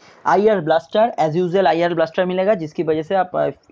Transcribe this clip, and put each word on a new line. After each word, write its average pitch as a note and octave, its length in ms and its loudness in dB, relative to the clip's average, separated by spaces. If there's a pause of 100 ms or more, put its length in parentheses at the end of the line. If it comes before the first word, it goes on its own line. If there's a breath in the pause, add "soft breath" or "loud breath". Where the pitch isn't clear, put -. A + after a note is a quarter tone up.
(260 soft breath)
आईआर G3 360 2
ब्लास्टर, E3 580 0
as D#3 140 0
usual F3+ 340 0
आईआर E3+ 260 0
ब्लास्टर D#3+ 320 -2
मिलेगा, F#3 280 0
जिसकी D#3+ 300 -6
वजह D#3+ 180 -2
से F3 140 -4
आप, F#3 200 -2
अ, D3 140 -2 (220)